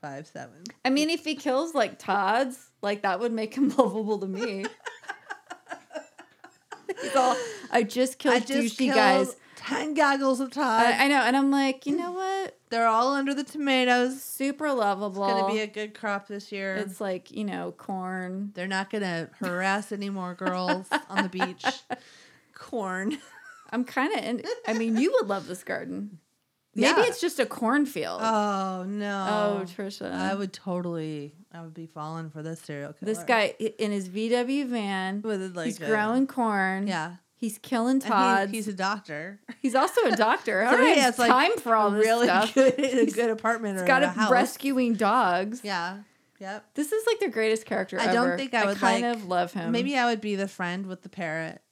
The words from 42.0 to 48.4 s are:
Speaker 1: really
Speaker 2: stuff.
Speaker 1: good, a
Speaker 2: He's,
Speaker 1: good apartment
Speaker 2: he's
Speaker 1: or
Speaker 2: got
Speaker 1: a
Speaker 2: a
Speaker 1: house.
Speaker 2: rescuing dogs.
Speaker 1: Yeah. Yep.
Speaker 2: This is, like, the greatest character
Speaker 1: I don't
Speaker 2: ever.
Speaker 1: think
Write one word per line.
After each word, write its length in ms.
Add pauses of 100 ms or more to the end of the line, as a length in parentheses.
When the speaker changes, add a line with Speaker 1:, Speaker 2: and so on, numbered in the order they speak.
Speaker 1:
really 220
Speaker 2:
stuff. 280
Speaker 1:
good, 240
a 40 (220)
Speaker 2:
He's, 100
Speaker 1:
good 160
apartment 440
Speaker 2:
he's 80
Speaker 1:
or 40
Speaker 2:
got 160
Speaker 1:
a 40
Speaker 2:
a 40
Speaker 1:
house. 200
Speaker 2:
rescuing 640
dogs. 680
Speaker 1:
Yeah. 360 (400)
Yep. 360
Speaker 2:
This 180
is, 140
like, 140
the 80
greatest 380
character 340
Speaker 1:
I 120
don't 160
Speaker 2:
ever. 100
Speaker 1:
think 160